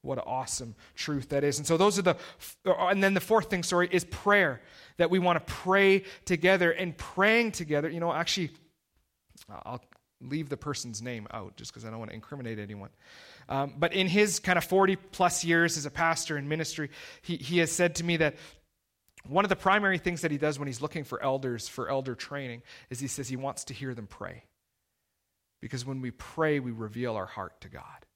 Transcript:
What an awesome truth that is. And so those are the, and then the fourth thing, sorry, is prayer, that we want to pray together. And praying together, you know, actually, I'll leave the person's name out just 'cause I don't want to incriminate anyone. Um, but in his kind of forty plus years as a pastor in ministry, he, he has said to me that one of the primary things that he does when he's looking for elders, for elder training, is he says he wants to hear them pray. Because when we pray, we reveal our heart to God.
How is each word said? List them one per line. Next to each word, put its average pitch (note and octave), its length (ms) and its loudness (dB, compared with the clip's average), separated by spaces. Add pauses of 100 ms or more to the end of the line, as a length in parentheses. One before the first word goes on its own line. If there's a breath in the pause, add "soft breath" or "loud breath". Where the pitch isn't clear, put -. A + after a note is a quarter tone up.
What C3 160 -6
an - 100 -6
awesome B2+ 480 -6 (180 loud breath)
truth C#3+ 360 -4
that C#3+ 160 2
is. C#3+ 120 2
And D3 80 -6
so E3 120 4
those G3 200 6
are G3+ 40 0
the, F3 160 4 (480 loud breath)
and F#3 360 4
then G3 120 6
the F3+ 80 2
fourth A3 280 2
thing, F3 140 -2
sorry, F3 280 2
is F3+ 120 2
prayer, F#3+ 580 2 (360 loud breath)
that E3+ 120 4
we F#3 100 4
want F3 200 4
to - 140 -8
pray F#3+ 500 4 (220 loud breath)
together. F3 460 4
And F3 260 -4
praying A3 560 2
together, D3+ 360 -2
you E3 120 -6
know, E3+ 100 0
actually, D#3+ 400 -2 (960)
I'll A#2 340 -12 (420)
leave C#3+ 260 -6
the C#3+ 80 -6
person's B2 440 -8
name A#2 300 -8
out G2+ 260 -12
just - 160 -16
'cause A2+ 100 -16
I A2+ 60 -12
don't A2+ 80 -10
want A2+ 140 -12
to - 40 -14
incriminate A2+ 440 -10
anyone. G2+ 320 -12 (580 loud breath)
Um, C#3 300 -2
but E3 140 0
in F#3+ 140 2
his G3 320 2
kind F3+ 160 0
of E3+ 80 2
forty F#3+ 320 4
plus - 480 0
years E3+ 340 4
as D3 100 -6
a C#3 40 -8
pastor E3 460 0
in C#3 100 -6
ministry, D3+ 440 -4 (320 loud breath)
he, E3+ 140 -4
he D3 200 -2
has E3 140 4
said F3 240 2
to E3 80 -4
me E3+ 140 0
that D#3 180 2 (880 loud breath)
one F3+ 200 2
of F#3+ 40 -4
the F#3 60 2
primary G3 420 4
things F3 240 -2
that E3 80 0
he C#3+ 80 0
does D3 220 0
when C#3+ 80 -6
he's A#2+ 120 -8
looking D3 240 -6
for A#2 200 -8
elders, C3 440 -2
for - 220 -6
elder C3+ 240 -2
training, B2 480 -10 (300 loud breath)
is B2 80 -8
he C#3 80 -6
says B2+ 220 -8
he C3 60 -4
wants C3+ 300 -6
to - 80 -12
hear C3 220 -8
them A2+ 100 -12
pray. - 400 -14 (1120)
Because B2 260 -8
when C3 160 -6
we B2 100 -6
pray, D3+ 480 0
we B2 120 -6
reveal A2+ 440 -6
our F#2 100 -4
heart - 360 -12
to G2 80 -18
God. - 360 -18 (100)